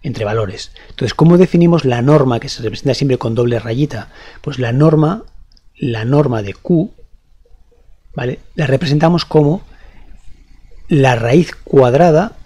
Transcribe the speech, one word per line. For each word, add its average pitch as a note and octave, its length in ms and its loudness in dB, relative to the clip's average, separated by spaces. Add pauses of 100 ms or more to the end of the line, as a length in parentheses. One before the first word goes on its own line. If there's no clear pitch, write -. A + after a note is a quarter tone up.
entre A2 220 -8
valores. G#2 460 -6 (200)
Entonces, - 240 -6
¿cómo E3+ 240 4
definimos E3+ 460 2
la A#2+ 180 -2
norma C3+ 360 2
que C3 100 -10
se - 140 -14
representa A2+ 320 -4
siempre C3 240 -2
con A2+ 160 -4
doble A#2+ 240 -2
rayita? A#2 540 -6 (300)
Pues C3+ 180 -10
la A#2+ 100 -4
norma, D#3 540 2 (500)
la A2+ 300 -6
norma C3 360 0
de G2 140 -10
Q, F3 400 -2 (1200)
¿vale? B2+ 240 -6 (160)
La D3+ 140 -4
representamos D3+ 560 0
como D3+ 380 0 (1200)
la C3+ 300 2
raíz A#2+ 480 0
cuadrada D3+ 800 2